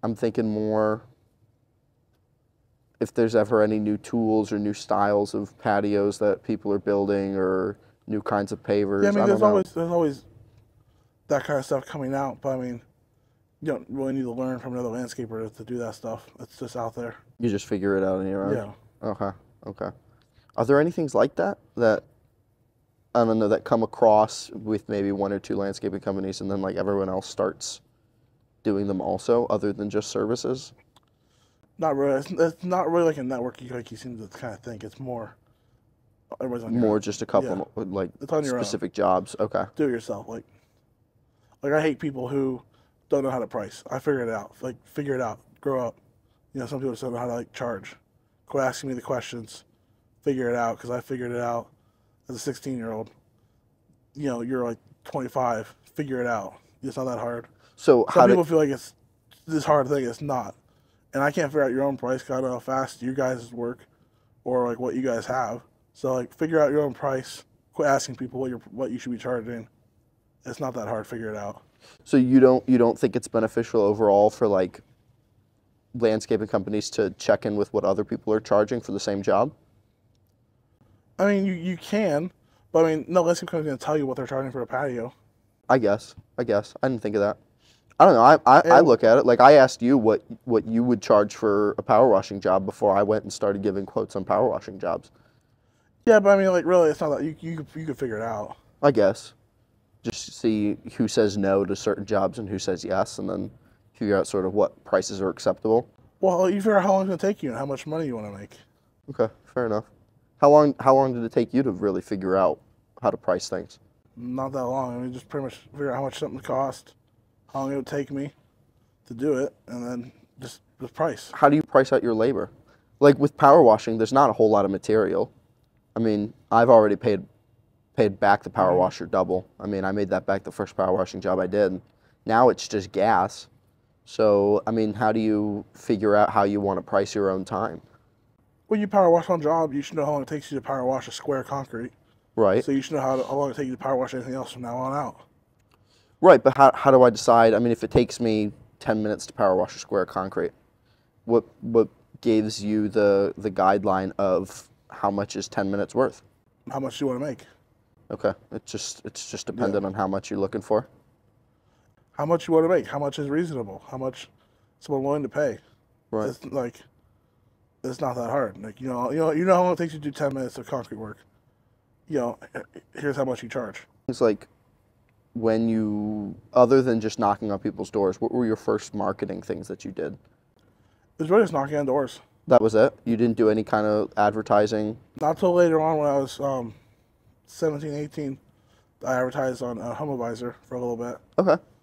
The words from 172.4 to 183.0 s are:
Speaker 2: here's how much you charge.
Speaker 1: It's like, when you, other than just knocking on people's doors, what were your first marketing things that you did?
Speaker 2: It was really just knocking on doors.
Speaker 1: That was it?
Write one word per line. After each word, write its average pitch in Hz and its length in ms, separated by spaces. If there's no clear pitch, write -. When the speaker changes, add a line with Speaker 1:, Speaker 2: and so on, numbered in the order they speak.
Speaker 2:
here's 139 220
how 139 80
much 127 180
you 117 60
charge. 110 380
Speaker 1:
It's 127 140
like, 110 260
when 113 320
you, 107 680
other 127 300
than 117 180
just 107 180
knocking 104 320
on 98 80
people's 101 320
doors, 98 300
what 117 120
were 123 120
your 110 120
first - 380
marketing 98 460
things 85 280
that 95 140
you - 80
did? 82 220
Speaker 2:
It - 60
was 156 80
really 214 140
just 160 100
knocking 143 220
on 147 100
doors. 131 340
Speaker 1:
That 123 140
was 110 140
it? 117 180